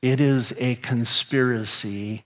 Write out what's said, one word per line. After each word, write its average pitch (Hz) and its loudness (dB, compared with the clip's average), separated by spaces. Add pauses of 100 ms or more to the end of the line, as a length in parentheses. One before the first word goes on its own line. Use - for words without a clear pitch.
It 127 2
is 135 2
a 127 0
conspiracy 113 -2